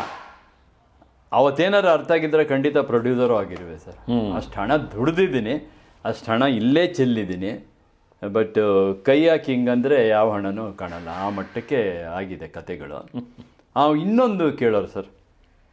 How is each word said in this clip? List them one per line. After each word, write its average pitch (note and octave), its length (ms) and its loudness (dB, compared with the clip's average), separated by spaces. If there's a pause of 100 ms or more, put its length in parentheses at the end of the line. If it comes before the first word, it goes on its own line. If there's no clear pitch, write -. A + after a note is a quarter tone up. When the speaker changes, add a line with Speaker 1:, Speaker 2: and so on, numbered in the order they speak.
(1300)
Speaker 1:
ಅವತ್ತೇನಾರು E3 560 4
ಅರ್ಥ D#3 240 2
ಆಗಿದ್ರೆ D#3 320 2
ಖಂಡಿತ C#3+ 340 0
ಪ್ರೊಡ್ಯೂಸರು A#2+ 580 2
ಆಗಿರುವೆ F2 420 -6
ಸರ್. - 180 -20
Speaker 2:
ಹ್ಮ್. A2 400 -2
Speaker 1:
ಅಷ್ಟು - 240 -8
ಹಣ B2 160 2
ದುಡ್ದಿದ್ದೀನಿ, C#3 960 -2 (320)
ಅಷ್ಟು A2+ 280 -4
ಹಣ A#2 100 2
ಇಲ್ಲೇ C#3 440 2
ಚೆಲ್ಲಿದ್ದೀನಿ. G#2+ 800 -2 (600)
But A2 340 -2 (440)
ಕೈ D3 260 4
ಹಾಕಿ D#3 240 0
ಹಿಂಗಂದ್ರೆ B2 560 2
ಯಾವ G#2+ 240 4
ಹಣನೂ G2+ 400 -6
ಕಾಣಲ್ಲ, F2 360 -10
ಆ F#2 220 -6
ಮಟ್ಟಕ್ಕೆ G2+ 720 -4
ಆಗಿದೆ F2 460 -10
ಕತೆಗಳು. D#2 600 -12 (680)
ಆ, D3+ 180 4
ಇನ್ನೊಂದು F#3+ 580 0
ಕೇಳೋರು G#2+ 340 0
ಸರ್, F#2+ 200 -10 (680)